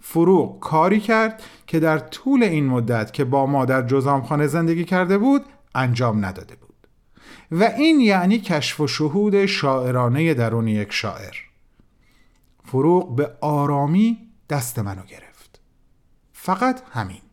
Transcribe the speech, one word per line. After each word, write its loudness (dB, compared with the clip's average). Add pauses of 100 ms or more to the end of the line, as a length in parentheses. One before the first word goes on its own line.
فروغ 2
کاری 2
کرد -2 (240)
که -2
در 2
طول 0
این 2
مدت -2
که -2
با 0
ما 0
در 0
جذامخانه 0
زندگی -2
کرده 0
بود 2 (320)
انجام 0
نداده -12
بود -20 (640)
و 2
این 2
یعنی 4
کشف -4
و 2
شهود 0
شاعرانهٔ 0
درون 0
یک -2
شاعر. -8 (1300)
فروغ 0
به -2 (100)
آرامی 0 (300)
دست -6
منو -8
گرفت، -20 (720)
فقط -2 (100)
همین. -10 (100)